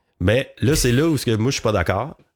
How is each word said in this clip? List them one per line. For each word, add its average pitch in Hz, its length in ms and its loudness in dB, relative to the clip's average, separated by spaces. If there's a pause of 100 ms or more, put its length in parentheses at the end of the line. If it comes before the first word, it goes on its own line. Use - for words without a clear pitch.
(200)
Mais 110 320 0 (100)
là, 131 140 2
c'est 123 180 2
là 143 120 2
où 160 120 0
ce - 80 -6
que 113 100 0
moi, 113 160 0
je - 40 -2
suis - 60 -8
pas 110 120 0
d'accord. 98 440 -2 (180)